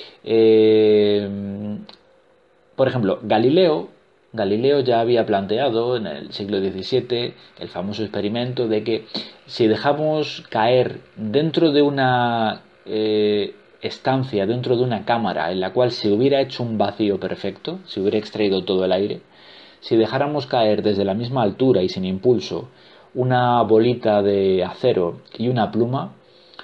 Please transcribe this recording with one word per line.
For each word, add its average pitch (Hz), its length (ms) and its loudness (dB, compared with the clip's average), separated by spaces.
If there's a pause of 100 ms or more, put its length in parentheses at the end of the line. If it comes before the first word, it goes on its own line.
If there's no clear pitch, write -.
(240)
Eh, 107 1040 4 (1500)
por 131 140 2
ejemplo, 104 340 -2
Galileo, 147 640 2 (440)
Galileo 113 480 0
ya 120 200 2
había 117 240 2
planteado 113 720 0
en 107 100 -6
el 73 260 -10
siglo 101 280 -4
diecisiete 117 720 -4 (240)
el 85 100 -12
famoso 104 340 -8
experimento 120 640 -4
de 107 160 0
que 110 240 -4 (400)
si - 200 0
dejamos 143 840 0
caer 123 500 0 (160)
dentro 147 560 0
de 143 80 4
una, 123 840 0 (220)
eh, 104 680 0 (260)
estancia, 131 640 -2
dentro 123 320 0
de 120 60 2
una 117 220 -2
cámara 90 480 -2
en 92 80 -4
la 92 120 -4
cual 123 200 2
se 107 180 -2
hubiera 135 320 2
hecho 131 200 -8
un 113 140 -4
vacío 101 440 0
perfecto, 98 680 -8
se - 140 -8
hubiera 107 180 0
extraído 101 460 -2
todo 95 200 0
el 92 80 0
aire, 98 280 -2 (600)
si - 160 0
dejáramos 135 500 0
caer 107 360 2
desde 98 220 0
la 98 100 0
misma 120 280 -2
altura 104 400 2
y 92 60 2
sin 95 160 -6
impulso 95 640 -2 (460)
una 123 480 2
bolita 110 600 2
de 98 420 2
acero 90 560 -2 (180)
y 113 80 -4
una 120 240 0
pluma, 127 460 -4 (480)